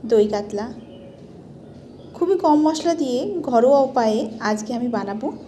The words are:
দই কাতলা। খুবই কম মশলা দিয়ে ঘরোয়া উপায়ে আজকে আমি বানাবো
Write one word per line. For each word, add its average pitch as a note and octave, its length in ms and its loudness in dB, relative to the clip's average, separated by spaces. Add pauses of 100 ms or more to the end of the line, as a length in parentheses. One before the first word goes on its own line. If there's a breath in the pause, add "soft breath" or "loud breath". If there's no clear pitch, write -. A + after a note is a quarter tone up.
(100)
দই G#3+ 220 4
কাতলা। G#3 340 -6 (1500)
খুবই F4+ 280 2
কম D4+ 220 6
মশলা D#4+ 360 0
দিয়ে B3+ 160 -2 (300)
ঘরোয়া B3+ 400 6
উপায়ে A3+ 300 0 (320)
আজকে G#3+ 280 -4
আমি A#3+ 180 -4
বানাবো G3+ 300 -6 (220)